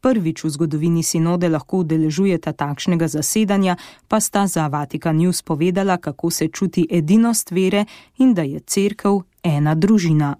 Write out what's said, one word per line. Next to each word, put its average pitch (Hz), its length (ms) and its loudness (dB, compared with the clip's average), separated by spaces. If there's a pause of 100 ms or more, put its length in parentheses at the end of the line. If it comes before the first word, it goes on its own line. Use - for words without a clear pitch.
prvič 196 440 0
v 160 100 -2
zgodovini 160 480 -2
sinode 170 480 0
lahko 160 320 -2
udeležujeta 160 680 0
takšnega 160 560 -2
zasedanja, 190 680 0 (320)
pa 214 120 0
sta 202 260 -2
za 160 220 -2
Vatikan 151 480 -4
News 175 260 0
povedala, 180 560 0
kako 165 320 -6
se 160 180 -2
čuti 180 420 -2
edinost 214 600 2
vere 190 340 0 (340)
in 262 160 6
da 175 80 0
je 147 180 -6
Cerkev 202 640 -2 (180)
ena 151 320 2
družina. 160 640 2